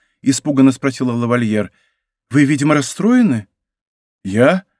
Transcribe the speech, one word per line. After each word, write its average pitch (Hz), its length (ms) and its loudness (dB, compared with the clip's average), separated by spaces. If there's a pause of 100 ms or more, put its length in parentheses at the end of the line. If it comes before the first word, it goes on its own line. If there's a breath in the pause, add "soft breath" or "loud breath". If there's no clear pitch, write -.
(220)
испуганно 135 500 2
спросила 127 400 -4
лавальер. 117 580 -2 (600)
«Вы, 143 140 2
видимо, 143 300 0
расстроены?» 165 720 0 (760)
«Я? 127 400 0 (160)